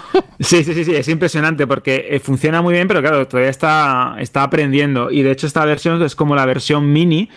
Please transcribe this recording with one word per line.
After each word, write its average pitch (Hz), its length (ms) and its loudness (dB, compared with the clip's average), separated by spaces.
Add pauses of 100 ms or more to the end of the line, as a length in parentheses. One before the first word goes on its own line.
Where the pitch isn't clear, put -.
(400)
Sí, 165 240 2
sí, 160 100 -4
sí, 165 100 -2
sí, 170 100 0
es 135 140 -2
impresionante 156 600 0
porque, 131 420 -2
eh, 143 100 -2
funciona 151 420 0
muy 175 120 2
bien, 175 140 2
pero 185 140 0
claro, 143 260 0
todavía 127 240 0
está, 139 680 0
está 139 240 -2
aprendiendo. 139 680 0
Y 143 100 2
de 135 100 2
hecho 135 160 -2
esta 156 160 0
versión 160 380 0
es 147 140 -2
como 147 200 0
la 135 100 0
versión 143 460 0
mini, 165 460 2